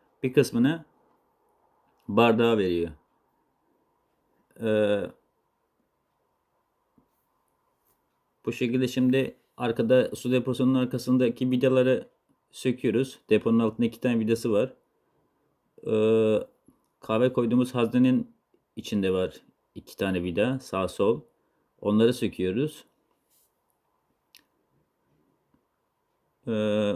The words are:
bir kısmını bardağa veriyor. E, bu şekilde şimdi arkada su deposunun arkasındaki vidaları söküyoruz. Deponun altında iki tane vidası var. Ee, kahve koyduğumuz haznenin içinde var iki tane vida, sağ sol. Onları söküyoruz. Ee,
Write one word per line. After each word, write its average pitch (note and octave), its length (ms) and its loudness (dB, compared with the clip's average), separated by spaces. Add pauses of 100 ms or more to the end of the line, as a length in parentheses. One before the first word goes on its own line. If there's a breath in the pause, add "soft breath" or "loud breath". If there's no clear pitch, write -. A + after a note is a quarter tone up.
(220 soft breath)
bir B2+ 100 -4
kısmını C#3 520 0 (1200)
bardağa A#2 500 4
veriyor. E2+ 320 -2 (1700)
E, G#2+ 400 0 (3500)
bu B2+ 80 -4
şekilde B2 360 -2
şimdi B2+ 480 0 (200)
arkada A#2+ 600 0
su B2 160 -4
deposunun B2+ 420 0
arkasındaki B2+ 760 0
vidaları B2+ 640 2 (360)
söküyoruz. B2 680 -2 (100)
Deponun A2+ 280 2
altında A#2 280 0
iki A2+ 140 -8
tane A#2+ 180 0
vidası A2+ 340 -2
var. A#2 220 0 (1120)
Ee, A2 600 2 (540)
kahve A#2+ 320 0
koyduğumuz B2 420 0
haznenin B2 600 0 (400)
içinde G2 360 -2
var F#2 220 -2 (400)
iki - 220 -20
tane F#2+ 260 -2
vida, G2+ 360 -2
sağ F#2+ 300 -4
sol. G#2 320 0 (600)
Onları A2 340 2
söküyoruz. G#2 680 -4 (3500)
Ee, G#2+ 500 -2